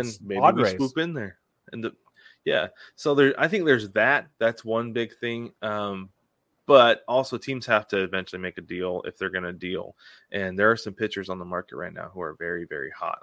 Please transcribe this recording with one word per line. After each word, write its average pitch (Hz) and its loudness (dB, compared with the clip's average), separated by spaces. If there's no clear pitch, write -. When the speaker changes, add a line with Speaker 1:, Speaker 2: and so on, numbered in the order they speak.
Speaker 1:
it's 107 -10
Speaker 2:
maybe 98 -4
Speaker 1:
Padres. 120 6
Speaker 2:
we 92 -8
swoop 135 -2
in 165 -2
there. 107 -8
And 113 -10
the, - -6
yeah, 143 0
so 147 0
there, 139 6
I 151 2
think 180 0
there's 113 4
that. 123 2
That's 113 0
one 113 -2
big 117 -4
thing. 117 -8
Um, 101 -6
but 120 8
also 127 0
teams 127 -8
have 107 2
to 98 0
eventually 92 -6
make 92 -10
a - -12
deal 90 -6
if - -12
they're 92 -4
gonna 90 -6
deal. 90 -10
And 95 -6
there 104 4
are 113 4
some 104 -10
pitchers 101 -6
on 92 -6
the 87 -12
market 90 -8
right 87 -10
now 82 -12
who 92 -10
are 78 -8
very, 85 -6
very 69 -10
hot. - -8